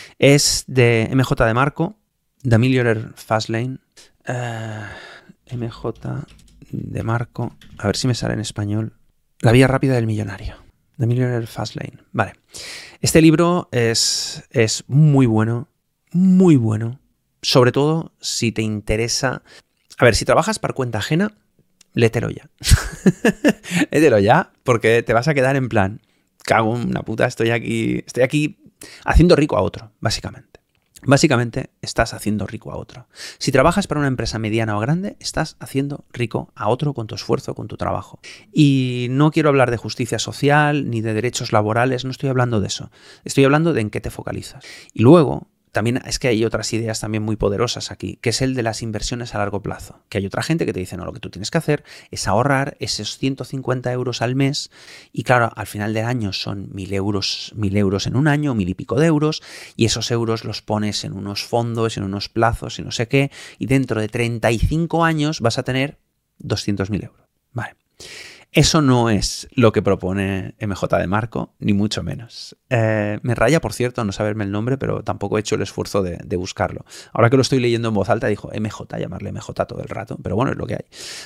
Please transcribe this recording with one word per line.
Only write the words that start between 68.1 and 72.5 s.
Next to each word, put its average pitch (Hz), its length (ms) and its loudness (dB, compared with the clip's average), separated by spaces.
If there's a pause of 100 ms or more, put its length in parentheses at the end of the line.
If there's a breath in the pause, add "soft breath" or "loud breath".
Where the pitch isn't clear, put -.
Eso 156 260 4
no 123 300 4
es - 460 -2
lo 113 160 6
que 107 100 0
propone 95 760 -2
M 98 180 -6
J - 220 0
de 87 100 -2
Marco, 110 500 -4
ni 104 140 0
mucho 101 320 -2
menos. - 520 -12 (140)